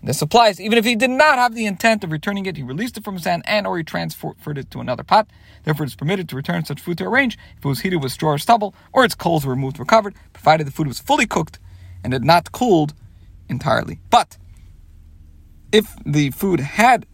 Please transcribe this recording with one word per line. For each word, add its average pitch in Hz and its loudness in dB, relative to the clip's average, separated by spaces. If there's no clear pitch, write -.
this - -4
applies 208 4
even 214 2
if 208 0
he 240 2
did 247 0
not 285 4
have 247 2
the 226 -4
intent 208 0
of 170 -6
returning 196 -6
it, 185 -8
he 143 -10
released 160 -8
it 214 -14
from 202 -8
his 180 -8
hand 170 -2
and 208 -2
or 185 -4
he 165 -4
transferred 156 -10
it 135 -12
to - -12
another 123 -6
pot. 208 2
Therefore, 156 -2
it 139 -6
is - -16
permitted 180 -4
to 127 -10
return 160 -4
such 147 -10
food 175 -6
to 190 -6
a 185 -6
range 247 0
if - -20
it - -2
was 135 -2
heated 180 -2
with 131 -6
straw 156 -2
or 143 0
stubble, 208 0
or 262 6
its 196 0
coals 165 -2
were 135 -2
removed 131 -6
or 123 -10
covered, 208 2
provided 156 2
the 135 -10
food 156 -4
was 120 -8
fully 226 0
cooked - -6
and - -4
had 104 -4
not 165 4
cooled 165 2
entirely. - -2
But - 4
if 214 2
the 147 0
food 180 0
had 214 2